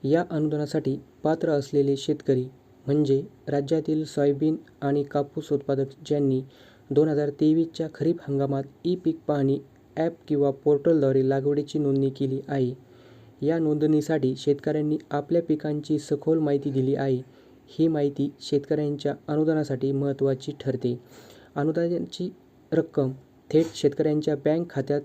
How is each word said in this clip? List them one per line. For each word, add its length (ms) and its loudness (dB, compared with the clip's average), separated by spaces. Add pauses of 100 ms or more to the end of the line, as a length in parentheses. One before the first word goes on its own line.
या 260 2
अनुदानासाठी 640 -2 (260)
पात्र 280 0
असलेले 460 2
शेतकरी 480 0 (420)
म्हणजे 360 2 (260)
राज्यातील 560 0
सोयाबीन 520 0 (240)
आणि 220 0
कापूस 500 -4
उत्पादक 340 0 (200)
ज्यांनी 360 2 (480)
दोन 180 6
हजार 220 0
तेवीसच्या 640 2
खरीप 220 0 (120)
हंगामात 360 0 (200)
ई 120 2
पीक 300 -2
पाहणी 320 2 (380)
ॲप 160 0 (160)
किंवा 220 2
पोर्टलद्वारे 760 2
लागवडीची 500 -2
नोंदणी 320 2
केली 380 -4
आहे. 380 -2 (560)
या 160 2
नोंदणीसाठी 760 2
शेतकऱ्यांनी 600 0 (120)
आपल्या 320 0
पिकांची 560 -2
सखोल 400 0
माहिती 320 0
दिली 240 0
आहे. 280 0 (440)
ही 220 0
माहिती 420 0 (100)
शेतकऱ्यांच्या 720 -2 (140)
अनुदानासाठी 640 0
महत्त्वाची 680 -2
ठरते. 400 -4 (540)
अनुदानाची 760 -2 (420)
रक्कम 400 0 (380)
थेट 240 4
शेतकऱ्यांच्या 600 0
बँक 340 -2
खात्यात 340 -2